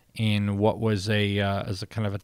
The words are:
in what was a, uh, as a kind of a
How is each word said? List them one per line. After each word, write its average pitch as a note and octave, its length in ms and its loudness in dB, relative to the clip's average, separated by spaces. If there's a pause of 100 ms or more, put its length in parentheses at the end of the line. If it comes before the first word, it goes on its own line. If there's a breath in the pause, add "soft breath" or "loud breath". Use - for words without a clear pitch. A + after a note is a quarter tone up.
(140 soft breath)
in G#2 440 0
what G#2+ 200 2
was G#2+ 320 0
a, G2+ 300 2
uh, G2 240 0
as G2 180 -6
a - 40 -12
kind A2 200 -4
of G2+ 80 -4
a G#2 100 -6